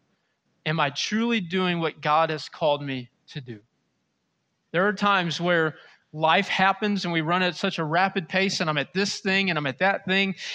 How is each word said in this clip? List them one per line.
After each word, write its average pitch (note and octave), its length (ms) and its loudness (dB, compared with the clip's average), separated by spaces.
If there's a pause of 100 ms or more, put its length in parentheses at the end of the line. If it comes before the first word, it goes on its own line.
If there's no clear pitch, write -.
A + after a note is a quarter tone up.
(640)
am D#3+ 140 -2
I D3 100 2
truly A3+ 500 -2
doing F3+ 400 -2
what D#3 220 -2
God D#3 300 2
has D3+ 180 -8
called D3 320 0
me C3 300 -6 (160)
to - 140 -12
do? A#2+ 180 -14 (1120)
There F3+ 160 2
are G#3 60 0
times G3 460 0
where E3+ 360 2 (360)
life D#3+ 360 2
happens G3 560 0
and F3 100 -2
we E3 80 0
run F3 220 0
at F3 120 0
such - 220 -4
a E3 60 0
rapid F3 440 0
pace, F#3+ 320 0
and E3 120 -2
I'm D3 60 0
at - 160 -4
this G3 260 -2
thing F#3+ 320 0
and D#3+ 80 0
I'm D3 80 -2
at - 120 -6
that F#3+ 260 0
thing, F#3+ 280 2 (220)